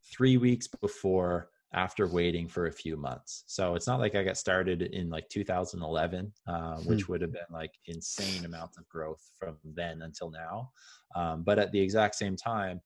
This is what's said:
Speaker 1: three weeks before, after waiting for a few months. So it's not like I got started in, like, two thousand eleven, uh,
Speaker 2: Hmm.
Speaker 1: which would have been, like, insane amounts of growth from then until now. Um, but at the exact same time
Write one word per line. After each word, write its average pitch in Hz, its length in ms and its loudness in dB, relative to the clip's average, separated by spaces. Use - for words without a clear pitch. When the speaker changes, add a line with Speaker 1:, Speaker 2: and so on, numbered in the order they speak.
Speaker 1:
three 131 340 6
weeks 123 300 4
before, 92 800 0
after 92 340 2
waiting 85 400 2
for 85 200 -2
a 76 40 -2
few 80 240 -6
months. 65 520 -8
So 87 280 0
it's 87 120 -2
not 127 120 2
like 107 160 2
I 98 80 4
got 92 140 0
started 92 440 2
in, 87 280 -2
like, 80 200 -6
two 104 140 -2
thousand 90 380 -2
eleven, 85 500 -2
uh, 82 300 -4
Speaker 2:
Hmm. 82 100 -6
Speaker 1:
which 101 220 2
would 87 120 -2
have 82 120 -4
been, 85 180 -10
like, 80 220 -8
insane 90 580 -6
amounts 82 320 -12
of 85 100 -20
growth 80 340 -8
from 82 260 -8
then 80 400 -8
until 82 280 -10
now. 87 400 -10
Um, 82 280 -2
but 104 160 6
at 95 120 2
the 101 80 4
exact 104 360 4
same 98 200 -2
time 98 500 -4